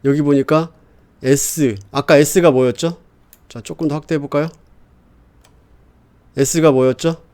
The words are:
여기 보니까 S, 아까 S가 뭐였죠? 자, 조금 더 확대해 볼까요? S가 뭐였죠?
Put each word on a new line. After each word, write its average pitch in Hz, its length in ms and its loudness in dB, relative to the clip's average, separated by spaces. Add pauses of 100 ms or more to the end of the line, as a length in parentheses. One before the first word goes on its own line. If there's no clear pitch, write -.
여기 139 180 0
보니까 147 500 0 (500)
S, 135 520 0 (160)
아까 143 280 2
S가 165 320 4
뭐였죠? 127 480 -2 (500)
자, 120 120 -16
조금 160 280 -8
더 143 60 -4
확대해 156 240 -6
볼까요? 147 300 -4 (1900)
S가 151 360 2
뭐였죠? 131 500 0 (120)